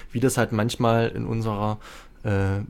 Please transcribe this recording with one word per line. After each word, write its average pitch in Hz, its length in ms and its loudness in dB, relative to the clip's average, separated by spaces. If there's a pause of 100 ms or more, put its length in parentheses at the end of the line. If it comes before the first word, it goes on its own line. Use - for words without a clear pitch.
(120)
wie 117 80 -4
das 127 180 2
halt 113 160 2
manchmal 117 560 2
in 110 180 -6
unserer 107 500 -2 (460)
äh, 98 460 0